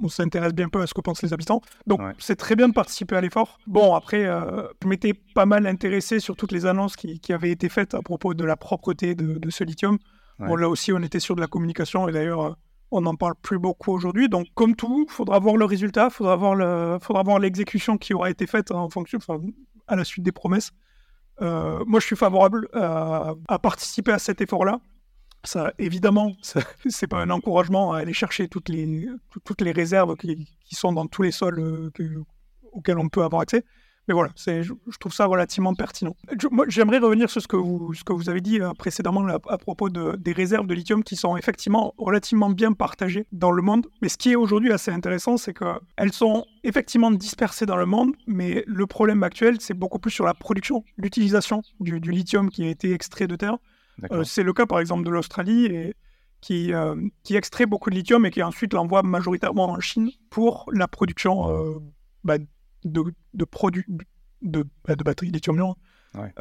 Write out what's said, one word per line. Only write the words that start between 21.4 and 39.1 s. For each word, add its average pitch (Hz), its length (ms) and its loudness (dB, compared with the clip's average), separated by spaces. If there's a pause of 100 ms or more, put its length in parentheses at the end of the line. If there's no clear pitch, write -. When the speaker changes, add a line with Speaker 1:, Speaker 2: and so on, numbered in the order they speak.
Speaker 1:
Euh, 160 440 -2
moi, 220 140 6
je - 60 -6
suis 208 100 -2
favorable 196 580 4
à, 160 600 -2 (140)
à 185 100 0
participer - 540 -2
à 202 60 2
cet - 220 -4
effort-là. 196 400 0 (640)
Ça, 165 340 -4
évidemment, 202 540 2 (100)
ça, - 180 -2
<laughs> - 280 -6
c'est - 180 -4
pas 175 140 -2
un 175 100 0
encouragement 180 600 2
à 160 60 -2
aller 160 140 -6
chercher - 360 -2
toutes - 200 -10
les, 160 400 -4 (220)
tout-, - 100 -16
toutes - 220 -8
les 170 100 0
réserves 170 440 2
qui, 160 300 -6 (180)
qui - 100 -16
sont 180 180 0
dans 160 140 -2
tous - 160 -4
les 180 100 4
sols, 175 280 -2
euh, 160 340 -6
que, 165 100 -6 (680)
auxquels 175 260 -2
on 160 100 0
peut 190 140 0
avoir 165 200 2
accès. 233 220 2 (460)
Mais 170 40 4
voilà, 170 200 2
c'est, 165 300 -4
je, 202 80 -8 (160)
je - 100 -16
trouve 175 160 -10
ça 208 120 4
relativement 185 460 2
pertinent. - 440 -6 (200)
Je, 277 140 -2
moi, 247 160 4
j'aimerais 214 320 4
revenir 226 320 4
sur 220 100 -2
ce - 60 -12
que - 80 -4
vous, 175 400 -2
ce - 80 -14
que 180 100 -4
vous 170 160 -2
avez 180 120 -2
dit, 208 200 0
euh, 180 120 -4
précédemment, 190 500 -2